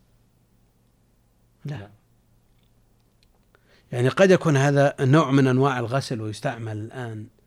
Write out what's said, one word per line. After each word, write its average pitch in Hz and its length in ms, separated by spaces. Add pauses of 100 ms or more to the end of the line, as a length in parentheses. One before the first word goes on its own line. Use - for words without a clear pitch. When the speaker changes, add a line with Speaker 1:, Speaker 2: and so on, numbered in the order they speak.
(1700)
Speaker 1:
لا. 147 100
Speaker 2:
لا. 101 140 (2000)
Speaker 1:
يعني، 127 180
قد 196 220
يكون 160 260
هذا 139 420
نوع 139 320
من 135 160
أنواع 131 320
الغسل، 123 420
ويستعمل 110 560
الآن 113 500 (200)